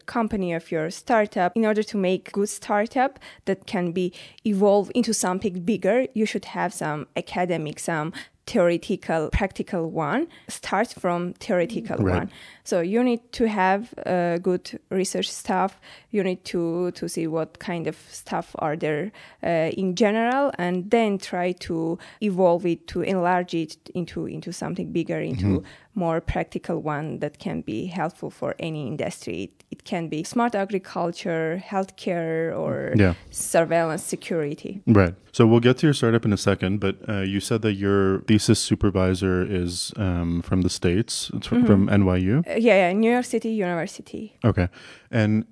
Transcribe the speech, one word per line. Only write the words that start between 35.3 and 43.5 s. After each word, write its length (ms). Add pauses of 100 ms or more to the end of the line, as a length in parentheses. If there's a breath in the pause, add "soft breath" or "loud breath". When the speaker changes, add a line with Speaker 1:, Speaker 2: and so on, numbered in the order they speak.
Speaker 2:
So 140
we'll 140 (100)
get 100
to 80
your 60
startup 320
in 80
a 40
second, 420
but, 160 (120)
uh, 140 (120)
you 60
said 220
that 140 (100)
your 420
thesis 320
supervisor 880 (180)
is, 320
um, 460
from 220
the 60
States. 680
It's 120
fr-, 120
Speaker 1:
Mm-hmm. 80
Speaker 2:
from 220
N 160
Y 120 (160)
U? 20 (120)
Speaker 1:
Uh, 60 (140)
yeah, 100 (120)
yeah, 40
New 180
York 140
City 240
University. 760 (200)